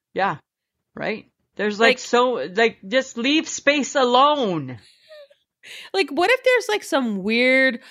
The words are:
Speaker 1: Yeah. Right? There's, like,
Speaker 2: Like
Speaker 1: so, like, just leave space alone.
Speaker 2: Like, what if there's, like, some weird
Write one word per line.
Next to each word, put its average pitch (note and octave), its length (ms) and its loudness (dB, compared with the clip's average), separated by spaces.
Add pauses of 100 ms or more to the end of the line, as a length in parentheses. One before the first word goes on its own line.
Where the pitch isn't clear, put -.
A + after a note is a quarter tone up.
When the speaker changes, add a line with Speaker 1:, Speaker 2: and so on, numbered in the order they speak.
(140)
Speaker 1:
Yeah. F#3 220 -2 (580)
Right? - 320 -8 (300)
There's, G#3 220 -4
like, A3+ 120 4
Speaker 2:
Like - 80 -2
Speaker 1:
so, B3 340 2 (220)
like, A3+ 320 2
just B3+ 320 -2
leave C#4+ 300 0
space - 460 -2
alone. B3 840 0 (1120)
Speaker 2:
Like, F#4+ 180 0
what E4+ 200 0
if B4 140 0
there's, B4+ 240 2
like, G#4 160 -2
some A3+ 400 -2
weird B3+ 560 2 (100)